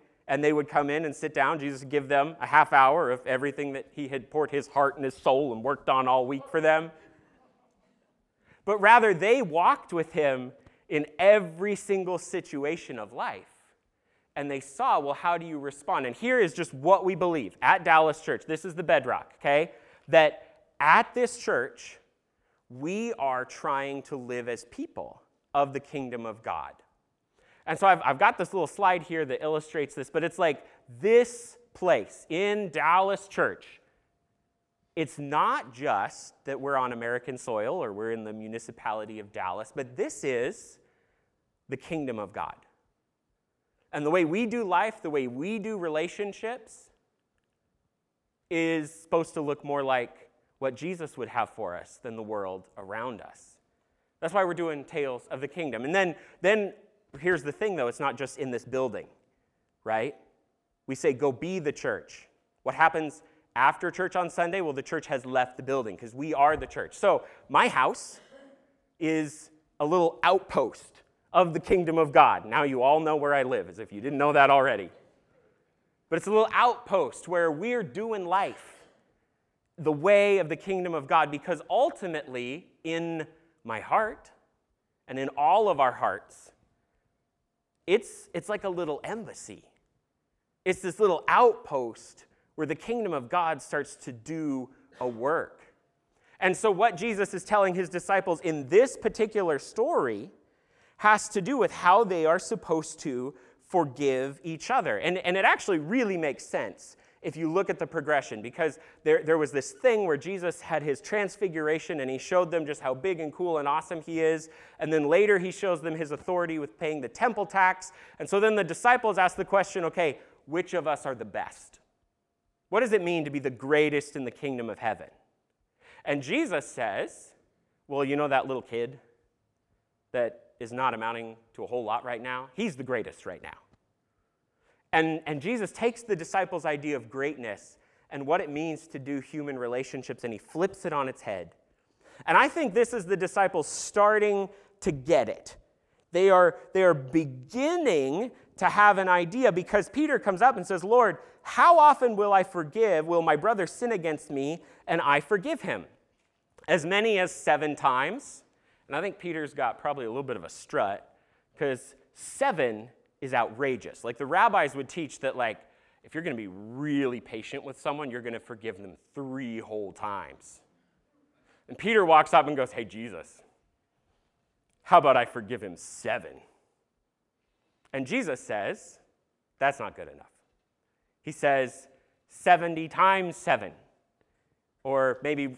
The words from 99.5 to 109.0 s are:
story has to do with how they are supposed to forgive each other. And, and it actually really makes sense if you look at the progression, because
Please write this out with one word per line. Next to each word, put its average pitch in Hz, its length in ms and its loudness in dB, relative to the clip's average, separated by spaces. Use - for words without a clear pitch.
story 185 720 -2
has 214 300 4
to 202 140 -4
do 262 160 -2
with 190 120 2
how 190 340 6
they 175 200 0
are 160 140 4
supposed 165 600 -4
to 131 340 -6
forgive 139 800 -2
each 160 280 -8
other. 185 260 0
And, 170 220 -2
and 180 180 -2
it 190 80 2
actually 220 340 2
really 196 380 -2
makes 156 300 -4
sense - 500 -8
if 151 160 -8
you 160 160 -4
look 190 160 0
at 170 100 -4
the 165 80 -6
progression, 143 540 -2
because 135 380 -6